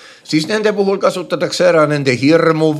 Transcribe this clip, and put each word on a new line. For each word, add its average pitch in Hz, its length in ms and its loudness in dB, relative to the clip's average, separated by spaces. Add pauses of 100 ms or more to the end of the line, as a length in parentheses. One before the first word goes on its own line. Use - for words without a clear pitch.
(240)
siis 156 240 -2
nende 214 240 0
puhul 196 260 -2
kasutatakse 180 720 -2
ära 165 180 4
nende 143 300 0
hirmu 160 640 2